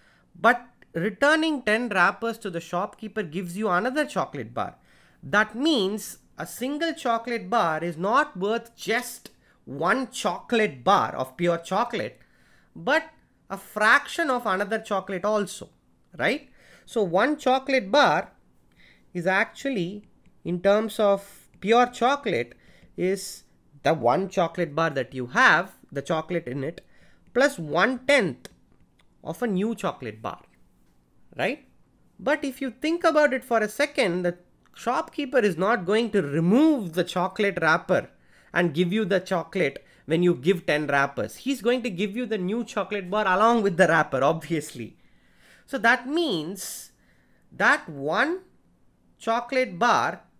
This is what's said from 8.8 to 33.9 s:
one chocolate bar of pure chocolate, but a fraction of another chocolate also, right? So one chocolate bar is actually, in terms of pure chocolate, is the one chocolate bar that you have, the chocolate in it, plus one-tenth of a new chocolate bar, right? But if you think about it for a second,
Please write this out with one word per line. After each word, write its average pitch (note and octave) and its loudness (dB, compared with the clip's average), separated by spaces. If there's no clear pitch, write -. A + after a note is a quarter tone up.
one F3+ -2
chocolate F#3 -2
bar E3 2
of B2+ -6
pure E3+ 0
chocolate, G#3 -4
but C#4+ -2
a F#3+ -8
fraction B3+ 0
of B3 -2
another G3+ -2
chocolate F#3 -6
also, G#3 -2
right? G#3 -2
So A3 -2
one G#3 2
chocolate C4 0
bar G3+ 4
is F3 -6
actually, G3+ -2
in F3 -4
terms G#3 2
of G3+ 0
pure A#3 6
chocolate, A#3+ -2
is F#3+ -4
the D3+ 4
one C#3 2
chocolate E3 -2
bar D#3+ 0
that C3+ -4
you B2+ -6
have, F#3 4
the C#3 -6
chocolate F3+ -4
in C3+ -6
it, D#3+ -10
plus B3+ 2
one-tenth F#3 0
of D#3+ -10
a B3 0
new G#3 0
chocolate B2 -8
bar, G2+ -8
right? F#3+ -4
But D4 -2
if C#4 -6
you C4 -4
think E4+ -2
about D4+ 4
it B3+ -2
for A#3 0
a G#3+ 0
second, G#3+ 0